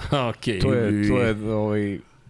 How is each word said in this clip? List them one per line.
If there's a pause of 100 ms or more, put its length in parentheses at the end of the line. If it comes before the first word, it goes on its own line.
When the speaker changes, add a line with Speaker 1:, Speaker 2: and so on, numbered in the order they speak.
(120)
Speaker 1:
<laughs>
Okej.
Speaker 2:
To
je,
to
je, (140)
ovaj, (300)